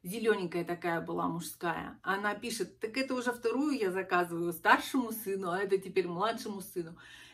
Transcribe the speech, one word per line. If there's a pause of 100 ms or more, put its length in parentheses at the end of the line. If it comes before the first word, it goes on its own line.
Зелёненькая
такая
была,
мужская.
Она
пишет:
«Так
это
уже
вторую
я
заказываю
старшему
сыну,
а
это
теперь
младшему
сыну». (360)